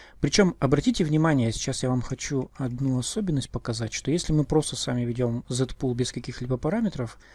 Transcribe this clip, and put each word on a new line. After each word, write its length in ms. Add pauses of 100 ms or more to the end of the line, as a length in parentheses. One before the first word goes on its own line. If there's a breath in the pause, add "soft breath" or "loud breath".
(200 loud breath)
Причём, 400
обратите 460
внимание, 480
сейчас 280
я 80
вам 120
хочу 540
одну 440
особенность 500
показать, 440
что 180
если 220
мы 100
просто 320
с 100
вами 200
ведём 420
Zpool 460
без 180
каких-либо 460
параметров, 600 (180 loud breath)